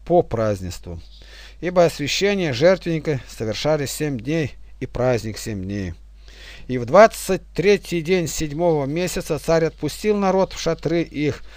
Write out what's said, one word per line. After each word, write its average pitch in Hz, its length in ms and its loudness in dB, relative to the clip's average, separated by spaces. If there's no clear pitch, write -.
по 170 200 6
празднеству. 95 760 -2
Ибо 175 240 6
освящение 170 640 2
жертвенника 160 800 2
совершали 143 560 0
семь 147 320 -4
дней, 143 380 -2
и 123 80 -6
праздник 117 500 0
семь 101 260 -6
дней. 95 300 -4
И 127 100 -2
в 120 80 -4
двадцать 190 580 2
третий 175 460 0
день 170 260 0
седьмого 156 580 0
месяца 165 540 -4
царь 165 240 2
отпустил 160 540 -2
народ 190 340 2
в - 80 -10
шатры 165 420 0
их, 147 400 -2